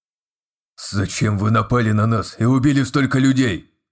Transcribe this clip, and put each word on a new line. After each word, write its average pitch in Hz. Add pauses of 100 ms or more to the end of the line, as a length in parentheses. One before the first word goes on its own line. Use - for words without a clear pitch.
(920)
"Зачем 101
вы 104
напали 113
на 107
нас 110
и 110
убили 135
столько 135
людей?" 131 (180)